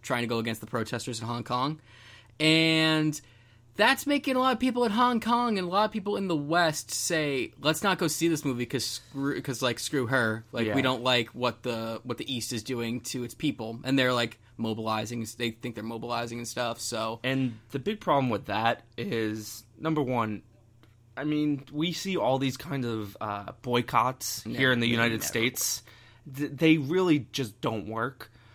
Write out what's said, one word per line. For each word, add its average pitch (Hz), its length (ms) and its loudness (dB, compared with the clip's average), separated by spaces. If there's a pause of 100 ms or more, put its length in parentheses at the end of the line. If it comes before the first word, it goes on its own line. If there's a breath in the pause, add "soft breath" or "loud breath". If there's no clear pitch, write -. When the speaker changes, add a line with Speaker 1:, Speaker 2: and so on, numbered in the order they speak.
Speaker 1:
trying 120 220 -2
to 120 40 -2
go 113 120 0
against 113 240 -2
the - 40 -12
protesters 113 540 -6
in 113 60 -8
Hong 120 180 -6
Kong. 135 340 -2 (600 loud breath)
And 160 840 4 (560 soft breath)
that's 240 300 4
making 285 300 2
a - 20 2
lot 254 160 4
of 233 40 -4
people 247 260 2
in 214 80 2
Hong 247 280 4
Kong 240 380 2
and 180 80 -2
a 175 40 -4
lot 202 140 4
of 214 80 -2
people 208 240 -4
in 196 120 -2
the 170 80 2
West 156 540 2
say, 143 720 0
"Let's 156 220 2
not 190 160 2
go 170 100 2
see 165 200 2
this 156 180 0
movie 123 200 0
'cause 123 180 -2
screw, - 580 -4
'cause, 131 180 -4
like, 120 180 0
screw 131 280 0
her. 113 460 2
Like, 117 160 0
Speaker 2:
Yeah. 104 60 0
Speaker 1:
we - 80 2
don't 131 200 2
like 123 320 2
what 120 280 -2
the, 113 400 -4
what 120 160 -6
the - 160 -6
East 117 180 -6
is 113 100 -4
doing 117 380 -4 (120)
to 127 120 -4
its 120 100 -10
people." 120 500 -4
And 135 140 2
they're, 127 160 4
like, 120 240 -2 (180 soft breath)
mobilizing. 110 680 -2 (100)
They 120 140 -2
think 117 240 -10
they're 107 100 -8
mobilizing 117 540 -4
and 117 100 -8
stuff, 120 320 -4
so. 113 420 -4
Speaker 2:
And 127 360 0 (140)
the 139 60 -4
big 208 220 -4
problem 139 300 2
with 101 160 -2
that 110 380 0 (120)
is, 110 680 -4 (140)
number 156 240 0
one, 113 400 0 (760)
I 135 80 -4
mean, 151 480 0
we 160 200 0
see 190 240 -4
all 131 220 4
these 131 180 0
kinds 139 300 -6
of, 107 340 -4
uh, 101 320 -6 (100)
boycotts 123 840 0
Speaker 1:
No, 120 120 -6
Speaker 2:
here 131 140 6
in 120 80 4
the 117 60 4
Speaker 1:
they 117 40 4
Speaker 2:
United 117 260 4
Speaker 1:
never 110 80 -4
Speaker 2:
States. - 580 -2 (520 loud breath)
Th-, 143 160 -4
they 160 280 6
really 151 540 2
just 110 280 -4
don't 110 280 -2
work. 113 420 -4 (240 soft breath)